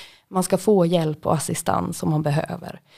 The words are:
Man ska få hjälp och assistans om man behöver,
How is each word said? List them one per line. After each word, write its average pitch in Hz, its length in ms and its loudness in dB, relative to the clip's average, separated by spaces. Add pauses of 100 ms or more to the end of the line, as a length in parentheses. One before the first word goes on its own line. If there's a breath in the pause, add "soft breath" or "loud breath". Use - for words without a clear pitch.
(300 loud breath)
Man 185 140 0
ska 185 140 0
få 185 280 4
hjälp 160 400 0
och - 80 2
assistans 170 720 -2
om 175 60 0
man 156 120 2
behöver, - 580 -4 (180 soft breath)